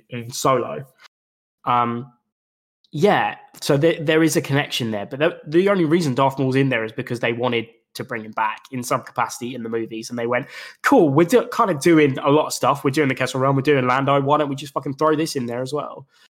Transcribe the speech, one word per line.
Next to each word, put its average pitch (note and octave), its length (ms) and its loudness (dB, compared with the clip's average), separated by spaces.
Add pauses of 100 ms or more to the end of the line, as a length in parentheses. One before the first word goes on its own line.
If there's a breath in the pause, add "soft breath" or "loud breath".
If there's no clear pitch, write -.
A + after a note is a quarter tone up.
in A#2+ 220 -12
Solo. C3 560 -2 (800 loud breath)
Um, A#2+ 460 -2 (840)
yeah, C#3+ 440 2 (240)
so D3 160 0
there, E3 260 2
there D#3+ 200 2
is D#3+ 140 2
a E3 60 2
connection C#3 480 -2
there, G2+ 160 -6
but C3+ 120 -12
the, E3+ 280 0
the F3 220 2
only F#3+ 160 2
reason D3+ 300 2
Darth C3+ 240 0
Maul's C3 180 0
in C#3 140 2
there A2+ 140 0
is A2 80 -8
because B2 280 -6
they A#2+ 140 0
wanted A#2 320 -2 (280)
to A#2+ 100 -10
bring A2+ 200 -10
him A2 80 -14
back A2 380 -4
in B2+ 120 -8
some A#2+ 200 -2
capacity B2 520 -6
in B2 80 -10
the A2+ 60 -10
movies, A2+ 400 -8
and A#2+ 100 -8
they A#2 80 -2
went, A#2+ 200 -2 (360 loud breath)
"Cool, F#3+ 280 6
we're D#3 160 4
do-, A#3+ 220 4
kind A3+ 220 0
of D3+ 100 -2
doing D3+ 400 4
a C#3+ 100 0
lot D3 160 4
of B2+ 80 -8
stuff. C3+ 300 0
We're C#3+ 60 2
doing C#3+ 180 2
the C3 60 -2
Kessel C3 240 -4
Run, C3+ 160 2
we're C3+ 60 2
doing C3+ 260 2
Lando. C3+ 360 2
Why D3 160 2
don't D3+ 100 0
we C3+ 80 -6
just C#3 160 -14
fucking D3 220 -6
throw D#3 200 2
this D#3 220 -2
in B2+ 80 -4
there A#2 160 -6
as C3 140 -6
well?" - 320 -10 (240 soft breath)